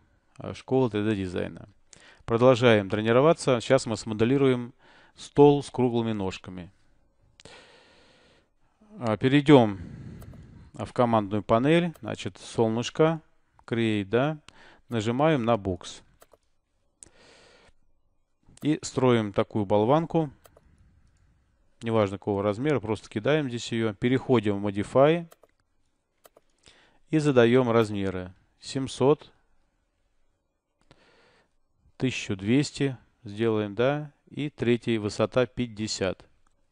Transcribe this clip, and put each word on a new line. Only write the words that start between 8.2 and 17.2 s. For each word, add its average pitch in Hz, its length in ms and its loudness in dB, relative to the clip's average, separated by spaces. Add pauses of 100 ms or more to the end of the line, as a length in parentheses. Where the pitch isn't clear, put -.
А, 113 160 -2
перейдём, 131 640 4 (960)
а, 110 100 -10
в - 80 -12
командную 107 500 0
панель. 151 600 0
Значит, 104 360 -10
солнышко, 123 840 -2 (440)
create, 110 380 -2
да. 131 360 -2 (500)
Нажимаем 120 560 0
на 117 100 2
бокс. 98 460 -6 (2500)